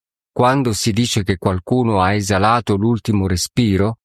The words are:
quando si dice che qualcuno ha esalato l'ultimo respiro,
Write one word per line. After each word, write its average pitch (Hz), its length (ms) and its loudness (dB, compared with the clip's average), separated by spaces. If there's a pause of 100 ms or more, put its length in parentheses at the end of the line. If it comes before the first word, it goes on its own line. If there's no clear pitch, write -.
(320)
quando 123 400 0
si 104 220 -2
dice 110 300 0
che 95 140 -2
qualcuno 107 640 0
ha 95 120 2
esalato 104 640 0
l'ultimo 104 520 0
respiro, 98 760 0